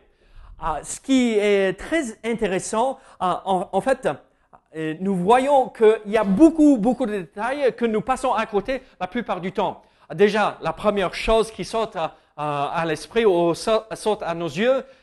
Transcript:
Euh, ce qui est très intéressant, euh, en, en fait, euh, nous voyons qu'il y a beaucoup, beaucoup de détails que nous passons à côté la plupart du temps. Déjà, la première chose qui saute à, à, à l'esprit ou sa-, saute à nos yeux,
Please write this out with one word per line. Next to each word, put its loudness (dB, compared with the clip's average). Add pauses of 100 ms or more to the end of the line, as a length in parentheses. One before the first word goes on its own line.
(640)
Euh, -6
ce -12
qui 2
est 2
très -4
intéressant, -4 (240)
euh, 0 (140)
en, -2
en 0
fait, 0 (680)
euh, -6
nous -2
voyons 2
qu'il 4
y 0
a 2
beaucoup, 6
beaucoup 0
de -4
détails -4
que -2
nous 0
passons -2
à -2
côté -4 (180)
la -6
plupart -6
du -6
temps. -4 (340)
Déjà, 2
la -4
première -2
chose 0
qui -10
saute -4
à, -6 (220)
à, -4
à -2
l'esprit -2
ou 4
sa-, -2
saute -4
à -6
nos -6
yeux, 0 (180)